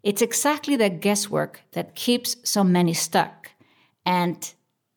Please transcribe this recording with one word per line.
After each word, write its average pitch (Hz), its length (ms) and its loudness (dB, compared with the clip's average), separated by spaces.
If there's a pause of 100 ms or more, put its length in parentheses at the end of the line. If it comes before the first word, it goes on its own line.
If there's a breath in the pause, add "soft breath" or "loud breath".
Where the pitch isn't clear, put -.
It's 202 200 0
exactly 285 540 0
the 220 120 2
guesswork 170 720 -2 (100)
that 170 220 -8
keeps - 500 -2
so 202 200 0
many 180 300 4
stuck - 560 -2 (560 soft breath)
and 175 480 -2 (420)